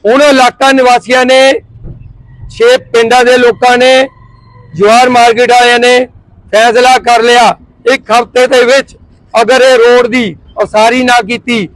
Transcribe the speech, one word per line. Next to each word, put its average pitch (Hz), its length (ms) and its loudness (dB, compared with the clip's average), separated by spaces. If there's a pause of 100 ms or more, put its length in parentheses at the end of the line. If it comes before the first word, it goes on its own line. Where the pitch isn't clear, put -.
ਹੁਣ 247 160 2
ਇਲਾਕਾ 262 500 0
ਨਿਵਾਸੀਆਂ 254 540 0
ਨੇ, 262 280 2 (960)
ਛੇ 240 280 0
ਪਿੰਡਾਂ 240 480 -2
ਦੇ 247 120 2
ਲੋਕਾਂ 247 400 0
ਨੇ, 262 300 0 (680)
ਜਵਾਹਰ 226 340 2
ਮਾਰਕੀਟ 240 420 0
ਵਾਲਿਆਂ 240 280 2
ਨੇ 247 260 0 (460)
ਫੈਸਲਾ 240 460 0
ਕਰ 233 240 -2
ਲਿਆ, 240 360 0 (360)
ਇੱਕ 262 180 -8
ਹਫ਼ਤੇ 240 360 -2
ਦੇ 254 180 0
ਵਿੱਚ 262 320 -2 (440)
ਅਗਰ 247 200 0
ਇਹ 254 160 2
ਰੋਡ 240 300 2
ਦੀ 220 280 -6 (280)
ਉਸਾਰੀ 226 400 -2
ਨਾ 247 180 0
ਕੀਤੀ 220 540 -8